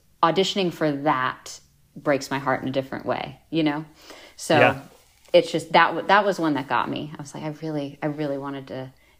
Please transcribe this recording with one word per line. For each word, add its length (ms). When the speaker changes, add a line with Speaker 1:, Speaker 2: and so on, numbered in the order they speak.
Speaker 1:
auditioning 500
for 180
that 680
breaks 360
my 80
heart 240
in 40
a 40
different 340
way, 340
you 120
know? 220
So 240
Speaker 2:
Yeah. 220
Speaker 1:
it's 200
just, 220
that 160
w-, 180
that 180
was 140
one 160
that 120
got 220
me. 280
I 40
was 120
like, 100
I 60
really, 400
I 60
really 300
wanted 300
to 240